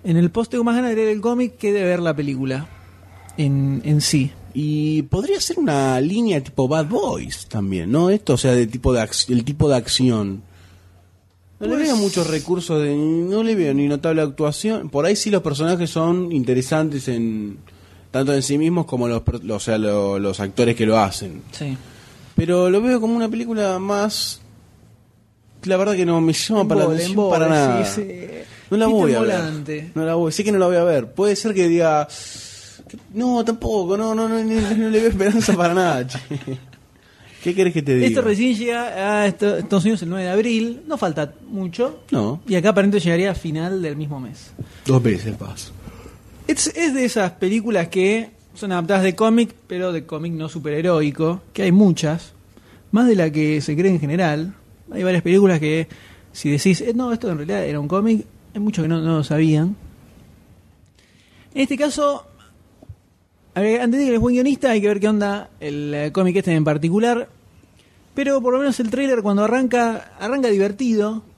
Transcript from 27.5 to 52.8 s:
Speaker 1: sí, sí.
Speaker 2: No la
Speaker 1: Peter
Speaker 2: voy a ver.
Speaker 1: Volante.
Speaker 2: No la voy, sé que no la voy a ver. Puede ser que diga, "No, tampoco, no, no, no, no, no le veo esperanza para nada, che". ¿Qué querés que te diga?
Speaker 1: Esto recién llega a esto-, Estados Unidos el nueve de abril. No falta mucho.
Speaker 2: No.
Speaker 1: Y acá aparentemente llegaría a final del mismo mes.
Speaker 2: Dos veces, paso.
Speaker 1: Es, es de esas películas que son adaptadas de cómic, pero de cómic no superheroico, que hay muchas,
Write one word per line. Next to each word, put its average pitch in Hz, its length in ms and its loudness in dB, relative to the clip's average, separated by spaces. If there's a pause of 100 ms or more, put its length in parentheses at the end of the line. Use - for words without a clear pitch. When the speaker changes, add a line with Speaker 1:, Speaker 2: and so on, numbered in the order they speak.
Speaker 1:
sí, 107 180 -4
sí. 180 240 -10 (440)
Speaker 2:
No 190 80 2
la 226 80 4
Speaker 1:
Peter 220 140 4
Speaker 2:
voy 147 140 4
a 117 60 2
ver. 113 100 2
Speaker 1:
Volante. 156 640 -6
Speaker 2:
No 160 100 -2
la 165 100 0
voy, 165 180 0
sé 208 120 -4
que 214 80 2
no 202 60 2
la 185 80 4
voy 180 100 2
a 170 80 4
ver. 143 280 0
Puede 202 240 2
ser 208 180 -2
que 180 140 2
diga, 160 400 2 (1080)
"No, 233 300 0
tampoco, 214 520 -2
no, 220 180 -2
no, 226 140 0
no, 226 140 0
no, 220 180 0 (160)
no 220 120 0
le 220 120 2
veo 226 80 4
esperanza 208 480 2
para 170 180 2
nada, 160 320 2
che". 131 120 -10 (1300)
¿Qué 175 100 -2
querés 185 200 2
que 156 80 0
te 139 140 2
diga? 123 100 4
Speaker 1:
Esto - 160 2
recién 226 320 2
llega 233 280 -4 (400)
a 208 40 2
esto-, 202 300 0
Estados 185 280 0
Unidos 214 180 0
el 170 80 -6
nueve 185 160 -4
de 180 40 -4
abril. 226 560 0
No 302 100 -4
falta 156 360 -4 (160)
mucho. 220 520 -6 (120)
Speaker 2:
No. 131 340 -2
Speaker 1:
Y 214 80 -2
acá 180 160 2
aparentemente 202 340 2
llegaría 175 280 2
a - 20 -4
final 175 480 -6
del 151 140 -6
mismo 147 240 -8
mes. - 320 -16 (340)
Speaker 2:
Dos 131 160 4
veces, 107 340 -2
paso. - 360 -16 (760)
Speaker 1:
Es, - 220 -2
es 320 260 -2
de 262 100 0
esas 202 280 0
películas 196 560 0
que 202 420 0 (240)
son 202 180 -10
adaptadas 180 300 0
de 185 140 0
cómic, 226 380 2 (120)
pero 180 260 -4
de 160 140 -6
cómic 160 280 -8
no 156 140 -8
superheroico, 156 920 0 (120)
que 202 120 -4
hay 180 80 4
muchas, 170 600 2 (600)